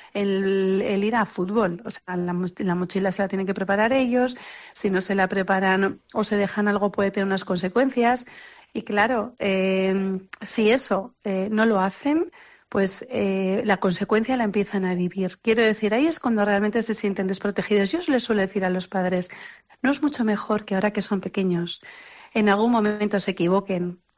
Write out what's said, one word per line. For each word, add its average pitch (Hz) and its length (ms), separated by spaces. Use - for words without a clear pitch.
el, 196 680
el 196 200
ir 220 120
a 226 100
fútbol. 185 600
O - 60
sea, - 260
la 175 160
moch-, 180 320
la 180 80
mochila 185 380
se 196 100
la 196 60
tienen 190 180
que 190 80
preparar 202 400
ellos. 247 420
Si - 160
no 190 120
se 196 120
la 190 140
preparan 190 760
o 214 80
se 208 140
dejan 202 300
algo, 202 240
puede 196 200
tener 196 160
unas 190 180
consecuencias. 240 800
Y 220 80
claro, 214 560
eh, 190 800
si 214 300
eso, 202 420
eh, 190 280
no 220 160
lo 214 120
hacen, 294 520
pues, - 400
eh, 196 560
la 196 120
consecuencia 214 600
la 240 60
empiezan 196 420
a 185 80
vivir. 180 480
Quiero 226 220
decir, 214 320
ahí 277 100
es 330 140
cuando 220 260
realmente 208 380
se 220 100
sienten 196 320
desprotegidos. 196 680
Yo 330 80
les 254 120
suelo 208 200
decir 190 220
a 185 60
los 185 180
padres, 185 440
"No 254 80
es 285 140
mucho 285 200
mejor 214 420
que 202 100
ahora 208 180
que 208 80
son 196 180
pequeños, 180 640
en 214 120
algún 208 240
momento 208 480
se 190 120
equivoquen 180 720